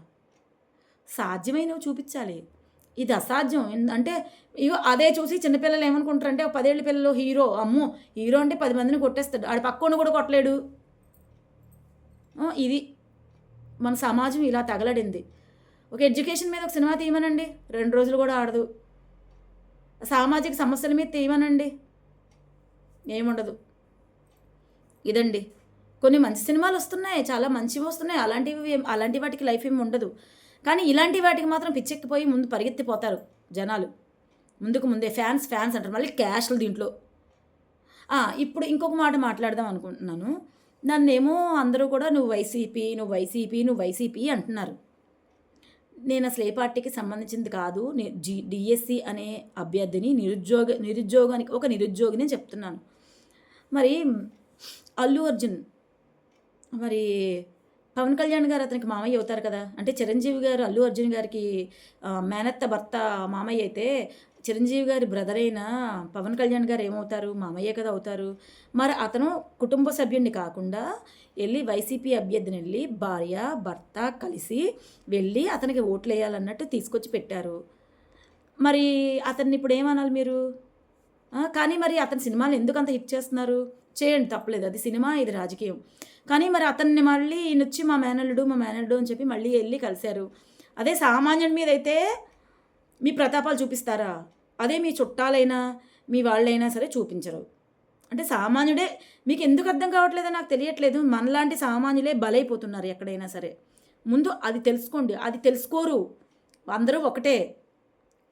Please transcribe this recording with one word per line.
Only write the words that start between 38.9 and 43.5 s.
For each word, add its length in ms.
మాట 220
మాట్లాడదాం 500
అనుకుంటున్నాను. 760
నన్నేమో 500
అందరూ 540
కూడా 240
"నువ్వు 180
వైసీపీ, 640
నువ్వు 200
వైసీపీ, 480